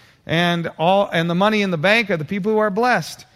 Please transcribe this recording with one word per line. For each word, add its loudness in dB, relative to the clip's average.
and 0
all, 2
and 0
the -2
money 2
in -2
the -2
bank 2
are 0
the -4
people -4
who 2
are 0
blessed. -2